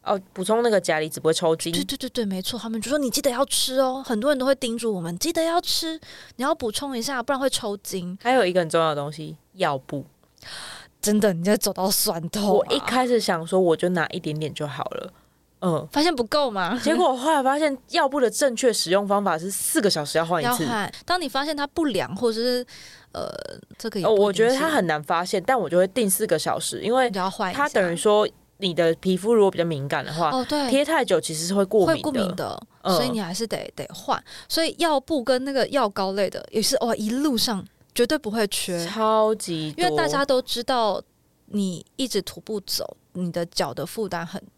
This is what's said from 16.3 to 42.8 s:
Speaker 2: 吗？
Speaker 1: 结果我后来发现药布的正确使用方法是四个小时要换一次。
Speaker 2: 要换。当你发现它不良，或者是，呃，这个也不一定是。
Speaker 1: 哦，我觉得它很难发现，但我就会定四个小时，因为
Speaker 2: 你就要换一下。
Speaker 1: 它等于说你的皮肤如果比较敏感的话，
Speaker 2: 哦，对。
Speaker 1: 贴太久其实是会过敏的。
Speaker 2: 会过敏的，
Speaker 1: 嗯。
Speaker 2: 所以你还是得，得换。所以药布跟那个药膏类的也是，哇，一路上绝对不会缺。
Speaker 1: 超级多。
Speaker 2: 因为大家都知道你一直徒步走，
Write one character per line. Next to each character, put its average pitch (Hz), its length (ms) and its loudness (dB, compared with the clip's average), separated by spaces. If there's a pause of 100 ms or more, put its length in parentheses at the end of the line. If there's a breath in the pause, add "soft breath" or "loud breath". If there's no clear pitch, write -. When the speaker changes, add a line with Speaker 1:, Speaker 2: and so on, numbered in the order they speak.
Speaker 2:
吗？ 190 320 -2
Speaker 1:
结 311 120 2
果 339 160 4
我 254 60 0
后 277 160 0
来 285 100 4
发 269 160 2
现 294 180 2 (140)
药 311 180 2
布 277 120 0
的 226 100 4
正 247 260 0
确 240 160 4
使 170 180 -2
用 202 160 4
方 202 160 2
法 175 160 0
是 180 120 -6
四 - 300 0
个 202 100 4
小 165 120 -2
时 143 140 -4
要 160 80 2
换 165 180 0
一 240 140 0
次。 - 80 -2
Speaker 2:
要 147 60 -2
换。 208 220 -2 (120 loud breath)
当 359 160 0
你 294 80 -4
发 269 160 -2
现 302 100 -4
它 285 120 -4
不 311 200 -2
良， 185 300 -2
或 226 160 0
者 220 80 -4
是， 247 260 0 (460 loud breath)
呃， - 180 -6 (480)
这 226 120 -8
个 214 100 -6
也 160 60 0
不 220 60 4
一 214 40 6
定 - 0 -
是。 196 60 6
Speaker 1:
哦， 208 40 6
我 202 60 2
觉 220 160 4
得 262 60 4
它 294 140 2
很 254 180 2
难 151 160 0
发 175 220 0
现， 185 220 -2
但 262 120 4
我 175 100 0
就 170 80 0
会 180 120 6
定 214 200 0
四 208 180 0
个 160 120 2
小 147 200 -2
时， - 220 -6
因 220 140 -2
为 254 140 4
Speaker 2:
你 196 60 -4
就 190 60 -2
要 185 100 0
换 185 200 -4
一 190 40 -8
下。 277 80 0
Speaker 1:
它 294 80 0
等 180 220 2
于 170 40 -2
说 208 320 4 (300)
你 180 160 -2
的 165 220 4
皮 185 200 0
肤 202 160 0
如 220 100 8
果 190 80 8
比 - 60 -10
较 170 80 2
敏 143 240 -2
感 143 160 -2
的 - 80 -10
话， 160 180 2
Speaker 2:
哦， 254 160 0
对。 285 220 0
Speaker 1:
贴 269 160 4
太 285 180 2
久 190 160 2
其 156 140 -4
实 156 140 -6
是 190 80 -2
会 202 100 4
过 196 220 4
敏 - 0 -
的。 320 80 4
Speaker 2:
会 - 80 -2
过 302 100 -2
敏 196 240 -2
的， 135 260 -6 (200)
Speaker 1:
嗯。 185 120 2
Speaker 2:
所 208 80 4
以 254 60 0
你 240 100 -2
还 180 140 -6
是 220 140 -6
得， - 280 -8
得 - 200 -10
换。 - 280 -4 (280 loud breath)
所 320 120 0
以 320 160 0
药 302 220 2
布 277 240 -2
跟 254 220 2
那 277 40 -4
个 269 180 2
药 247 200 2
膏 196 240 -2
类 202 160 0
的 - 220 -10
也 220 100 0
是， 247 240 0
哇， 233 100 2
一 214 140 -4
路 262 300 0
上 196 260 -2 (300)
绝 240 120 2
对 311 100 0
不 220 140 -4
会 220 160 0
缺。 170 400 -4
Speaker 1:
超 220 480 2
级 156 380 -6
多。 330 100 -4
Speaker 2:
因 359 80 2
为 - 60 -2
大 330 100 2
家 277 180 0
都 254 180 2
知 240 200 -6
道 226 400 0 (440)
你 190 380 -4 (120)
一 269 100 -2
直 202 160 -2
徒 - 180 -12
步 214 200 -8
走， - 360 -6 (180)